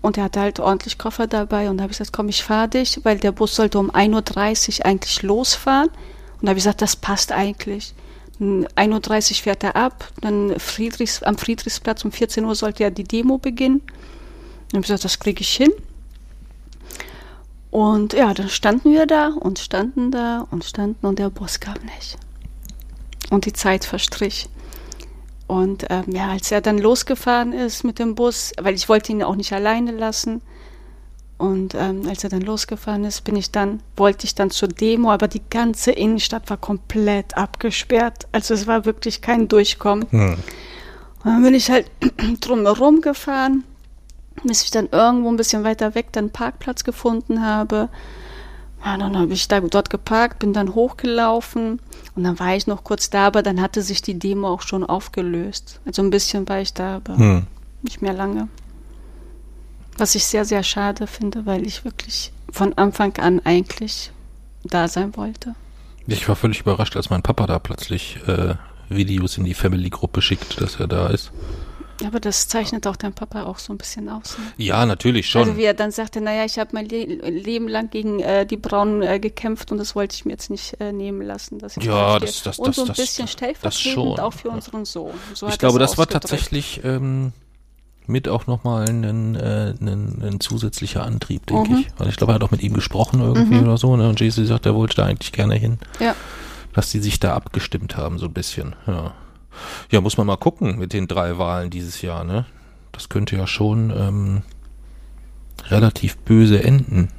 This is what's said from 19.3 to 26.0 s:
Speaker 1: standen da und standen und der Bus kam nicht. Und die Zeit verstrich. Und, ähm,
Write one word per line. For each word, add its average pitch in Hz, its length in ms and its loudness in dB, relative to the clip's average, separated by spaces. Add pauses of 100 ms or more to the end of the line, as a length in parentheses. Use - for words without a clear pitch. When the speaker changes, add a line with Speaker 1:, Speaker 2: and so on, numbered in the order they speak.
Speaker 1:
standen 247 520 -2
da 233 400 0
und 170 140 -4
standen 208 400 -2
und 196 140 2
der 202 100 2
Bus - 300 -8
kam 202 180 -8 (180)
nicht. - 220 -14 (1120)
Und 202 160 4
die 208 80 -2
Zeit 190 320 0
verstrich. - 640 -4 (1000)
Und, 190 420 0
ähm, 185 180 0